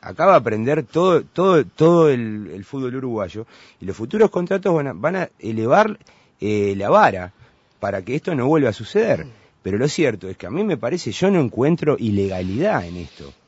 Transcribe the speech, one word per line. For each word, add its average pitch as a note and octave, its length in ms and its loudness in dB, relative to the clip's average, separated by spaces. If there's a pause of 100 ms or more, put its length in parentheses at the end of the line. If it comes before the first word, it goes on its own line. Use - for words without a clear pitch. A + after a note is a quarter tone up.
Acá F#2 240 -4
va F#3+ 100 8
a D#3 40 8
aprender A#2 460 0
todo, E3+ 380 2
todo, F3 440 2
todo E3 420 4
el, G#2+ 460 -2
el G2 100 -12
fútbol C3 320 -8
uruguayo A2 500 -6 (340)
y F#2 40 -16
los F#2 100 -6
futuros F#3+ 360 2
contratos F#3 440 -2
van D3 120 0
a, C3 80 -6
van D3 220 -4
a F3+ 120 -4 (100)
elevar, B2+ 600 0 (420)
eh, G2+ 340 0
la G2 140 -4
vara A2+ 460 2 (460)
para G2 220 -4
que A2 120 -6
esto D#3 200 -4
no B2 120 0
vuelva C#3+ 240 4
a - 20 -4
suceder. C#3+ 540 -2 (360)
Pero F#2+ 140 -4
lo B2+ 120 0
cierto A2+ 420 -2
es F2+ 80 -14
que - 80 -14
a F2+ 40 -12
mí F3 140 -4
me F3 140 -2
parece, B2 340 -6
yo F#3+ 180 0
no F#3 100 4
encuentro C#3+ 580 0
ilegalidad G2+ 880 -2
en E2+ 100 -12
esto D2+ 380 -16 (140)